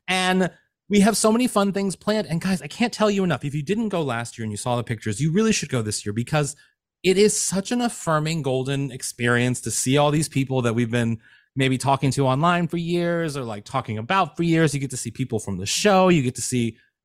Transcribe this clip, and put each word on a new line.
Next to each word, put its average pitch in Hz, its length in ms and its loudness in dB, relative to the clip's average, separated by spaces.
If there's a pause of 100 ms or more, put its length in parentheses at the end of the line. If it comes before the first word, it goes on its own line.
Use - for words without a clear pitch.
And 185 420 0 (400)
we 208 100 6
have 202 160 6
so 220 160 4
many 247 140 2
fun 202 260 2
things 196 240 -2
planned. 214 300 -2
And 165 120 -2
guys, 190 220 -2
I 147 60 -12
can't 233 260 -2
tell 214 180 2
you 196 140 0
enough. 147 220 -2
If 135 80 -6
you 151 80 -2
didn't 208 260 -2
go 180 140 -2
last 117 340 -4
year 117 80 -8
and 107 80 -4
you 104 60 -8
saw 123 180 -2
the 120 80 -2
pictures, 110 380 -4
you 156 100 0
really 220 200 4
should - 180 -4
go 127 100 0
this 107 240 -6
year 104 80 -6
because 131 420 -2 (480)
it 185 140 2
is 208 240 6
such 190 320 -4
an 247 80 -2
affirming 160 640 -2
Golden 135 480 -2
experience 120 720 0
to 113 80 -6
see 131 260 0
all 147 140 4
these 151 180 0
people 131 320 -2
that 117 140 2
we've 117 160 0
been 117 280 0 (380)
maybe 131 220 2
talking 135 320 2
to 139 160 0
online 170 420 2
for 170 80 -6
years 170 640 -2
or, 135 40 -6
like, 107 220 -8
talking 117 320 -4
about 170 400 -2
for 170 60 -2
years. 160 320 2
You 139 60 -4
get 135 100 -6
to 120 80 -8
see 117 120 -8
people 120 280 -4
from 98 180 -6
the 90 80 -6
show. 185 460 4
You 170 100 4
get 123 140 -2
to - 80 -10
see 117 340 -2 (280)